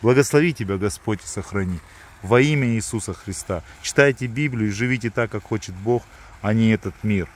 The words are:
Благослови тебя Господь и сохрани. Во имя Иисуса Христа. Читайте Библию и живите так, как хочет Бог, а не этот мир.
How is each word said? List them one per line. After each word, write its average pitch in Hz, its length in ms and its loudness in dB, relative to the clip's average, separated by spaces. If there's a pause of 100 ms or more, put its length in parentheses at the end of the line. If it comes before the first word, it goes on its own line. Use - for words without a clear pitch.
Благослови 143 520 4
тебя 98 240 -2
Господь 104 460 -4
и - 40 -14
сохрани. 92 520 -4 (420)
Во 113 200 4
имя 143 260 2
Иисуса 110 460 -4
Христа. 90 500 -8 (180)
Читайте 135 460 2
Библию 120 420 -2
и 101 40 -4
живите 120 360 -2
так, 113 220 -2
как 104 120 -8
хочет 98 320 -6
Бог, 113 280 0 (380)
а 104 120 0
не 113 180 4
этот 101 320 -2
мир. 101 320 -2